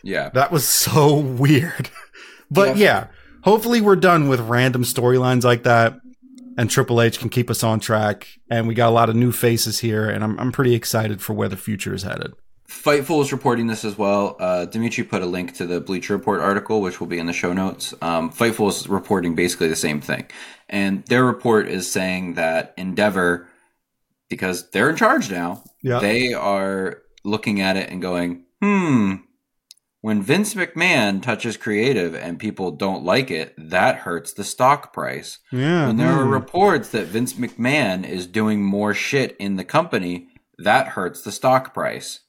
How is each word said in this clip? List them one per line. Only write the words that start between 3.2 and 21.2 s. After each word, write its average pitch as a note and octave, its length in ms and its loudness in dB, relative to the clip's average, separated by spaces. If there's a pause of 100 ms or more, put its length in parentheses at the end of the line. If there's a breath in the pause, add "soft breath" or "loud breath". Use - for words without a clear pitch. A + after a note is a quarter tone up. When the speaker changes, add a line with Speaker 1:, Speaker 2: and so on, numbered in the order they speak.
Speaker 2:
hopefully A3+ 360 4
we're G#3 160 8
done E3 320 6
with B2+ 140 4
random B2 420 2
storylines B2+ 640 2
like A#2+ 180 4
that, A#2 340 4 (600)
and A#2+ 120 0
Triple A#2+ 320 2
H A2+ 180 2
can A#2+ 100 -4
keep A#2+ 200 -2
us A2+ 140 -2
on A2 160 2
track, G#2+ 480 0 (240)
and A#2 160 0
we A2+ 80 -2
got A#2 140 4
a - 20 4
lot A#2 180 6
of A2 60 0
new A#2+ 160 4
faces A2+ 480 0
here, G#2+ 300 -2
and G#2 140 -4
I'm, G#2+ 160 -2
I'm B2+ 120 -2
pretty B2 240 2
excited A2 460 -2
for - 120 -8
where G#2 160 -2
the G2 80 -8
future G2+ 380 -6
is F#2 80 -8
headed. - 300 -8 (360)
Speaker 1:
Fightful D3 520 2
is C3+ 100 0
reporting A#2+ 360 0
this A2+ 180 -6
as G2+ 120 -6
well. G2+ 420 0
Uh, F2+ 260 -2
Dimitri A2 380 -4
put F#2+ 180 -4
a F2+ 40 -4
link F2+ 300 -6
to F#2 100 -6
the F2 140 -4
Bleacher F#2 380 -4
Report F#2+ 240 -2
article, G2+ 400 0
which F2+ 180 -6
will E2+ 80 -6
be F2 120 -4
in E2 80 -6
the E2+ 60 -6
show F2 200 -2
notes. F#2 480 -4
Um, E2 300 -4
Fightful A2 380 0
is - 200 -6
reporting F2+ 460 -2
basically F2 320 0
the D#2 80 0
same D2 260 -4
thing. - 240 -6 (440 loud breath)
And G2 360 -2
their B2 180 2